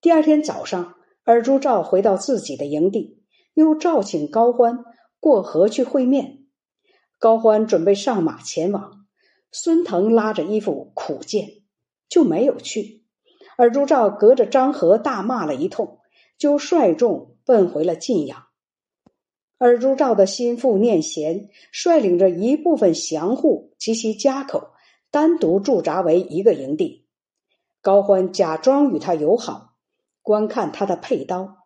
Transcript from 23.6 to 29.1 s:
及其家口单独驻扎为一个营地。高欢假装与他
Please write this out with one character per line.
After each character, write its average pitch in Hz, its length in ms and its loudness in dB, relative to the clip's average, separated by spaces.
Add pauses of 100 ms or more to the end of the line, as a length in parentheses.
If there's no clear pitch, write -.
及 - 160 -4
其 220 220 -4
家 269 280 -2
口 - 280 -10 (400)
单 320 260 2
独 180 220 0
驻 202 240 0
扎 170 180 -2
为 170 180 2
一 175 220 -6
个 202 140 4
营 139 200 -6
地。 156 300 -6 (720)
高 196 220 4
欢 190 320 0
假 160 240 -2
装 277 340 2
与 165 60 -4
他 170 160 -4